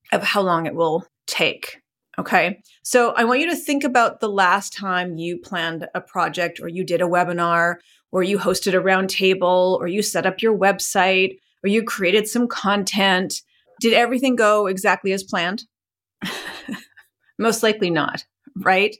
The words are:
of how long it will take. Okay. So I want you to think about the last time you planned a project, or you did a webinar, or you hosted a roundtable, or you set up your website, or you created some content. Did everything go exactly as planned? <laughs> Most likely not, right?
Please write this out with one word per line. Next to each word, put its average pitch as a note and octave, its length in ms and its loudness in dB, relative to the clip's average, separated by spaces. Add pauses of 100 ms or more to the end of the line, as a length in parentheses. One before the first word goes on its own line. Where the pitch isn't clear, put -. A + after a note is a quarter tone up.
(120)
of G3+ 100 -2
how G3+ 200 0
long E3+ 240 0
it D3+ 100 -6
will E3 280 0 (220)
take. - 560 -4 (360)
Okay. F3+ 420 0 (220)
So A#3+ 280 2
I - 140 0
want B3 160 2
you E4 100 -2
to D#4+ 60 -2
think C#4 280 -2
about B3 360 2
the A3 80 -2
last G3 440 0
time F3+ 460 -4
you F3 200 -6
planned E3 560 -6
a F3 60 -4
project, E3+ 600 -4
or E3+ 80 -10
you F3+ 160 -6
did E3+ 160 0
a F3+ 60 2
webinar, E3+ 680 2 (340)
or F#3+ 120 0
you G3 160 0
hosted F#3 360 -2
a F#3 80 4
roundtable, F#3+ 960 2
or - 80 -4
you F#3+ 160 -2
set F3+ 240 -2
up F#3 160 -4
your A3 140 2
website, F#3+ 800 2 (260)
or F#3+ 60 0
you A3 160 2
created G#3 420 0
some A#3+ 220 0
content. G3 920 0 (380)
Did A3+ 120 4
everything A#3+ 420 2
go G#3 320 4
exactly F#3+ 460 0
as F#3+ 100 -4
planned? F#3 420 -4 (580)
<laughs> F#3+ 60 -8 (1080)
Most A3 240 0
likely G#3+ 280 2
not, D3+ 340 -2 (320)
right? F#3+ 440 2